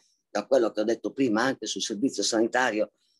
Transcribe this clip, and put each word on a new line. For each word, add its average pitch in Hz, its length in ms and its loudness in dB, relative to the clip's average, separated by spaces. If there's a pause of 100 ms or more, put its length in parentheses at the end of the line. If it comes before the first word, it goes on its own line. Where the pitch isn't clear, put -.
(300)
da 104 180 -4
quello 120 240 2
che 113 100 -4
ho - 20 0
detto 110 280 -2
prima 120 320 2
anche 156 240 -2
sul 95 160 -6
servizio 107 400 -2
sanitario 113 680 0 (260)